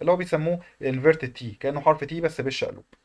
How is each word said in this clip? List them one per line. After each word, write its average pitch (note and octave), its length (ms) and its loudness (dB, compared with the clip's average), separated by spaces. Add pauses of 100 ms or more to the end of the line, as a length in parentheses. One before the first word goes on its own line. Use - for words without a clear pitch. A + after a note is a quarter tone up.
اللي D#3+ 120 4
هو F#3 40 4
بيسموه F3 440 -2 (220)
الانفيرتد C3 500 2
تي، A2+ 280 -12
كأنه C#3+ 200 -2
حرف D3+ 240 4
تي D#3+ 160 -6
بس D#3+ 200 -2
بالشقلوب. - 440 -4 (200)